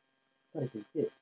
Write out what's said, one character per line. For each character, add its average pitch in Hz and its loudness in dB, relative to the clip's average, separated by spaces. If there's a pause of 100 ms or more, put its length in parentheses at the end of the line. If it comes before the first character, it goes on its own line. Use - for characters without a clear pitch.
(540)
疲 156 -2
れ 131 0
て 110 -8
い 104 -8 (100)
て、 - 2 (100)